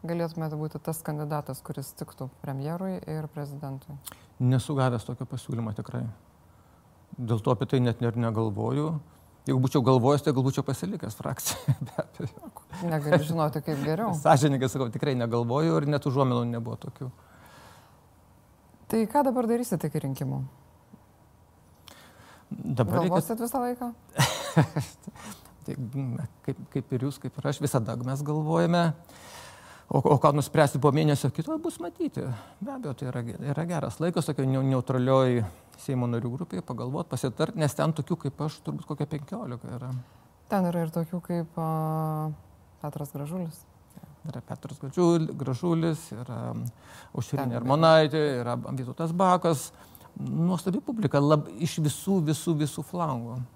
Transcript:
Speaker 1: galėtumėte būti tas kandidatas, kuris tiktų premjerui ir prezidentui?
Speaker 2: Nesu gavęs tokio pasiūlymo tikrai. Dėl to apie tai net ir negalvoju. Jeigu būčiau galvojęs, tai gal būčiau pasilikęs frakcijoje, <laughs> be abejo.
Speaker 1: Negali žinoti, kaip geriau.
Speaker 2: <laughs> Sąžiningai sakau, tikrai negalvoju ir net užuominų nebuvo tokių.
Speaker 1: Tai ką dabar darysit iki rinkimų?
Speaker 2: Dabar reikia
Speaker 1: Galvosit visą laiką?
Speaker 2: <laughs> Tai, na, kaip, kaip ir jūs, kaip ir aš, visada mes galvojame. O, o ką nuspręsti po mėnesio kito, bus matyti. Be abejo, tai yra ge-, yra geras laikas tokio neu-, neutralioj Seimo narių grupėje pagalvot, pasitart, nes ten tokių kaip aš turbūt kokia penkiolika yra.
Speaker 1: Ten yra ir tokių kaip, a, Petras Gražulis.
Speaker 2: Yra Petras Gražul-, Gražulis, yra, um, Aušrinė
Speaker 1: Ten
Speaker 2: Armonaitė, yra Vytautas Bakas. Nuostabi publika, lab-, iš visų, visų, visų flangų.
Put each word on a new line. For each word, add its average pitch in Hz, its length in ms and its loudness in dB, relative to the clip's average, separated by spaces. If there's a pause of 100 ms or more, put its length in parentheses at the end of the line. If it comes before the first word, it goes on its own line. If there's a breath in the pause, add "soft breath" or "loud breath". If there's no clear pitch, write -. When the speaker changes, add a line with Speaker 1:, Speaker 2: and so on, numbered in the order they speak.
Speaker 1:
galėtumėte 165 580 -4
būti 156 200 -6
tas 160 240 -6
kandidatas, 147 600 -6
kuris 139 320 -10
tiktų - 420 -12
premjerui 160 640 -6
ir 156 260 -6
prezidentui? 143 720 -10 (400 loud breath)
Speaker 2:
Nesu 127 380 2
gavęs 127 320 0
tokio 127 200 -8
pasiūlymo 117 480 -6
tikrai. - 300 -8 (1080 soft breath)
Dėl 117 260 -2
to 123 160 2
apie 117 120 -2
tai 135 120 2
net 123 240 2
ir 117 160 0
negalvoju. 113 720 0 (580 soft breath)
Jeigu 135 140 4
būčiau 131 240 4
galvojęs, 131 400 6
tai 156 80 2
gal 131 100 2
būčiau 135 220 0
pasilikęs 175 500 -6
frakcijoje, - 680 -2
<laughs> 131 60 -6
be - 100 -16
abejo. - 540 -8 (300)
Speaker 1:
Negali 156 420 4
žinoti, 156 400 0
kaip 143 200 -2
geriau. 175 360 0
Speaker 2:
<laughs> 139 40 -6
Sąžiningai 139 480 6
sakau, 131 200 -2
tikrai 143 240 0
negalvoju 120 600 2
ir 147 100 2
net 143 200 0
užuominų 123 400 4
nebuvo 117 320 -4
tokių. 131 320 -10 (1700 loud breath)
Speaker 1:
Tai 226 200 0
ką 277 220 2
dabar 247 220 2
darysit 233 360 0
iki 151 180 -2
rinkimų? 135 420 -4 (2000 loud breath)
Speaker 2:
Dabar - 500 0
reikia 180 80 2
Speaker 1:
Galvosit 185 320 0
visą 240 200 -2
laiką? 247 280 -4 (260)
Speaker 2:
<laughs> - 1500 -2
Tai, - 100 -8 (180)
na, 127 340 -6 (140)
kaip, - 260 -6
kaip - 260 -6
ir 127 140 -2
jūs, 143 120 -4
kaip - 160 -10
ir - 120 -6
aš, 139 120 0
visada 117 380 0
mes 127 260 -4
galvojame. 165 600 2 (1000 loud breath)
O, - 180 2
o 139 160 6
ką 147 140 8
nuspręsti 143 480 4
po 135 140 6
mėnesio 147 360 4
kito, 285 280 -2
bus 320 200 -4
matyti. 339 460 -6 (320 loud breath)
Be 269 180 -8
abejo, 233 220 -6
tai 127 140 -6
yra 123 140 -4
ge-, 117 180 -8
yra 143 240 -2
geras 151 320 -4
laikas 170 320 0
tokio 139 160 0
neu-, 131 200 2
neutralioj 127 800 4 (300 loud breath)
Seimo 127 340 -2
narių 120 240 -2
grupėje 170 320 -6
pagalvot, 127 460 -6
pasitart, 135 480 -2
nes 151 180 2
ten 151 180 2
tokių 156 240 -2
kaip - 240 -6
aš 147 200 -6
turbūt 143 260 -8
kokia 147 220 -6
penkiolika 147 640 -10
yra. 123 160 -10 (560 soft breath)
Speaker 1:
Ten 190 240 0
yra 170 160 0
ir 160 80 -6
tokių 170 280 -4
kaip, 170 380 -6
a, 156 680 -2 (480)
Petras 147 340 -8
Gražulis. 156 480 -8 (600)
Speaker 2:
Yra 135 200 -10
Petras - 380 -12
Gražul-, 170 520 2
Gražulis, 160 800 -2
yra, 117 280 -10 (100)
um, 117 140 -6 (460 loud breath)
Aušrinė 139 340 -4
Speaker 1:
Ten 120 160 0
Speaker 2:
Armonaitė, 156 640 6 (120)
yra 120 220 -2
Vytautas 131 560 -4
Bakas. 175 540 4 (460 loud breath)
Nuostabi 170 680 0
publika, 214 380 0
lab-, 147 360 4
iš 151 240 -2
visų, 175 440 2
visų, 156 320 0
visų 147 320 -2
flangų. 127 540 -4 (160)